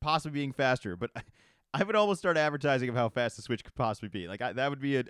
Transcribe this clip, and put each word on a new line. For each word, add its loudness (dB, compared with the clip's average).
possibly 0
being -2
faster. 2
But -6
<laughs> -14
I, -12
I 2
would 0
almost 4
start 2
advertising 2
of -2
how 2
fast -2
the -16
switch -4
could -20
possibly -4
be. -6
Like, -8
I, -4
that 0
would -8
be 0
a, 2